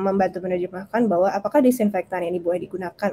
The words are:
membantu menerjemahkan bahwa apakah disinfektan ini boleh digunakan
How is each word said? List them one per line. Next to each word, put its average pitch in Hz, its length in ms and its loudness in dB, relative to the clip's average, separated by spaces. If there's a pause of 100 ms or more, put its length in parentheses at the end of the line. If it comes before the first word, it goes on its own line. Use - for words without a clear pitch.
membantu 190 320 0
menerjemahkan 185 720 -2
bahwa 175 160 4
apakah 202 320 0
disinfektan 208 640 2
ini 175 160 -2
boleh 170 240 -2
digunakan 185 500 -6